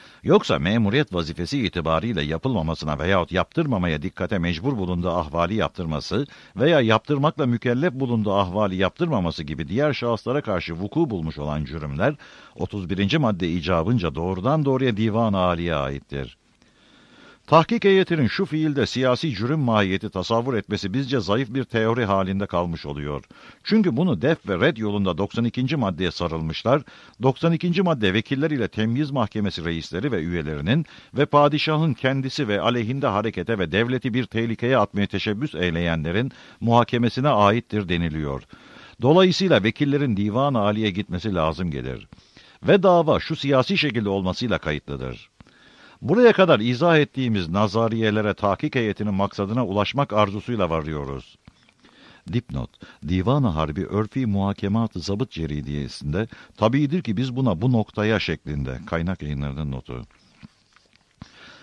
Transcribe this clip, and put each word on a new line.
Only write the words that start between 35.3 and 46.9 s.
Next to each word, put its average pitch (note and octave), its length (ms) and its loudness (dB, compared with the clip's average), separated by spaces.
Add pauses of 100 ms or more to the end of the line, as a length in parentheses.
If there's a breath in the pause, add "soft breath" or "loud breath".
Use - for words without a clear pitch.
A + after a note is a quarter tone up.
eyleyenlerin E2+ 760 0 (300 loud breath)
muhakemesine A#2+ 680 2
aittir G#2 600 2
deniliyor. D#2 540 -2 (580 loud breath)
Dolayısıyla E3 640 6
vekillerin C3+ 540 0
divan-ı A#2 420 0
aliye G#2 300 2
gitmesi F#2+ 440 -4
lazım E2 380 0
gelir. B1 360 -8 (560 loud breath)
Ve F3+ 200 4
dava E3 360 4
şu - 160 -6
siyasi C#3 420 2
şekilde A#2 320 0
olmasıyla F#2+ 480 0
kayıtlıdır. C#2 720 -8 (720 loud breath)
Buraya A3+ 320 6
kadar E3+ 260 6
izah B2 380 4